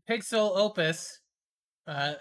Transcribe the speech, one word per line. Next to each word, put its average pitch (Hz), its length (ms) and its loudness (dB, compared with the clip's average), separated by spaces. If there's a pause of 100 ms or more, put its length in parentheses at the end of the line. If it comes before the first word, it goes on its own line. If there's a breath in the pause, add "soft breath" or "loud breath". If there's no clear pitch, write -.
Pixel 214 480 0
Opus, 185 640 0 (640)
uh, 147 340 -2